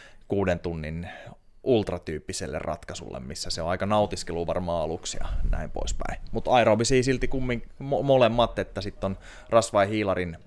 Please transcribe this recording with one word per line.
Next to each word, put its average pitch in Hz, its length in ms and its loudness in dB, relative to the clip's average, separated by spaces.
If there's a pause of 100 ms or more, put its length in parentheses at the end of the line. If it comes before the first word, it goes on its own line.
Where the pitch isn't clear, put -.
(280)
kuuden 92 300 2
tunnin 82 500 -6 (540)
ultratyyppiselle 87 960 -2
ratkaisulle, - 640 -8
missä 65 300 -10
se 85 120 -4
on 85 80 -2
aika 95 160 -2
nautiskelua 98 600 0
varmaan 85 360 -2
aluksi - 380 -6
ja - 60 0 (240)
näin 78 200 0
poispäin. - 500 -4 (120)
Mut - 160 -2
aerobisia 117 540 6
silti 123 260 0
kummin-, 127 340 -2 (200)
mo-, 139 200 -2
molemmat, 120 560 4
että 98 220 -4
sit - 240 -8
on 98 140 -2 (320)
rasva- 110 320 6
ja 98 60 4
hiilarin 92 580 0